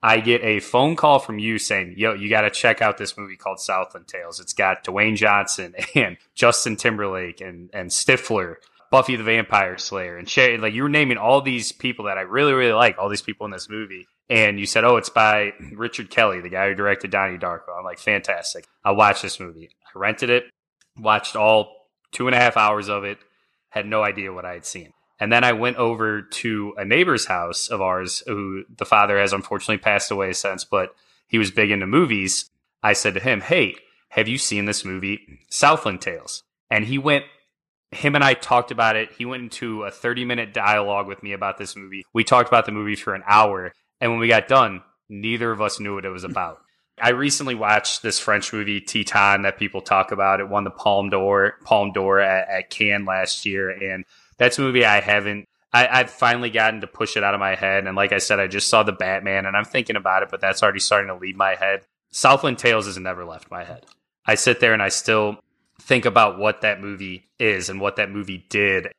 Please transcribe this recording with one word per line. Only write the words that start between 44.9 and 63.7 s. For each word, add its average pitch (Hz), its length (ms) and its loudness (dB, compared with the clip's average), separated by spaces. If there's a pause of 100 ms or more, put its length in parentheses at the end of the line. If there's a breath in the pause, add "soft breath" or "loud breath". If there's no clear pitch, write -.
neither 113 420 -6
of 107 120 -4
us 104 180 -4
knew 101 140 -6
what 98 100 -10
it 95 60 -6
was 90 140 -12
about. 87 340 -6 (420)
I 117 100 4
recently 135 440 -2
watched 107 480 0
this 110 160 -2
French 104 340 -2
movie, 104 300 -4
Titane, 101 600 2
that 98 140 -2
people 98 220 -6
talk 95 320 0
about. 98 280 2
It 98 100 -6
won 101 140 -2
the 95 60 -6
Palme 98 380 0
d'Or, 98 460 2 (100)
Palme 101 280 2
d'Or 98 280 2
at, 95 300 2
at 92 200 -6
Cannes 101 360 0
last 95 400 -4
year. 98 240 -4
And 95 340 -8 (320 soft breath)
that's 123 220 2
a 143 40 0
movie 127 220 2
I 104 160 6
haven't, 104 460 -2 (260)
I, 123 160 6
I've 123 220 2
finally 120 400 0
gotten 110 320 0
to 107 40 -12
push - 300 -6
it 104 80 0
out 101 80 2
of 101 80 -2
my 98 140 0
head. 98 320 0
And 95 100 -6
like 101 160 2
I 101 60 2
said, 101 200 0
I 98 100 0
just 98 200 -4
saw 110 140 4
The 101 100 0
Batman, 98 540 -2
and 98 100 -2
I'm 104 80 0
thinking 117 320 -4
about 95 260 0
it, 98 80 -6
but 95 120 -8
that's 98 200 0
already 98 180 2
starting 101 280 2
to 92 80 -8
leave 95 200 -12
my 98 180 0
head. 98 280 -2 (280)
Southland 135 480 2
Tales 113 260 2
has 95 140 -10
never 92 260 -8
left 80 260 -16
my 87 140 -12
head. 87 220 -18 (400)